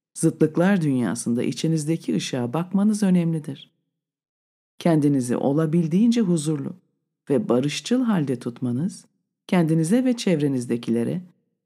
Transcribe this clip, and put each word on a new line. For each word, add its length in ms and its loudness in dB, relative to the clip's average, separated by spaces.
zıtlıklar 680 2
dünyasında 640 0
içinizdeki 720 -2
ışığa 380 -4
bakmanız 500 0
önemlidir. 680 0
Kendinizi 580 2
olabildiğince 840 2
huzurlu 540 -2
ve 200 0
barışçıl 540 0
halde 360 0
tutmanız, 680 -4
kendinize 580 2
ve 120 2
çevrenizdekilere 1040 0